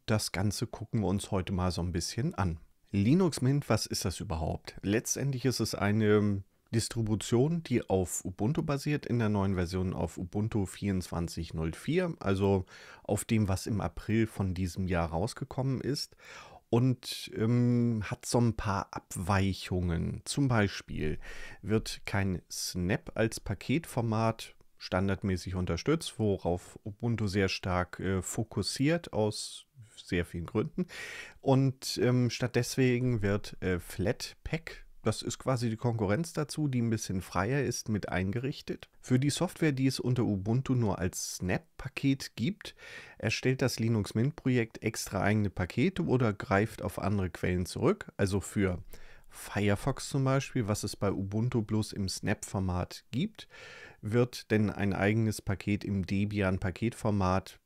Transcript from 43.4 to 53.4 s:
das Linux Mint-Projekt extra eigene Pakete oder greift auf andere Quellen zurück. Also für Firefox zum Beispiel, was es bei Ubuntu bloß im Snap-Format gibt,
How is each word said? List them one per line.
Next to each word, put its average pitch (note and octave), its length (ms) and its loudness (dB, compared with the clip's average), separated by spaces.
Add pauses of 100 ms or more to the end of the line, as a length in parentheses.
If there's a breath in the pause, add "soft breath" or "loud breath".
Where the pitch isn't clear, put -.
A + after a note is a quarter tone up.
das - 160 0
Linux A2+ 340 0
Mint-Projekt A2+ 680 0
extra - 380 -2
eigene G#2 280 4
Pakete C#3 560 0
oder A#2+ 280 2
greift - 500 0
auf - 160 -4
andere G2 320 0
Quellen F2+ 340 0
zurück. - 500 -2
Also G2 260 0
für F#2 420 0 (440 loud breath)
Firefox - 800 0
zum C#3 160 0
Beispiel, C3 440 2
was G#2 160 0
es G#2 120 -4
bei G2+ 160 0
Ubuntu G#2+ 520 0
bloß G#2+ 300 0
im G2 140 -2
Snap-Format F#2+ 1040 -2
gibt, D#3+ 380 -4 (540 loud breath)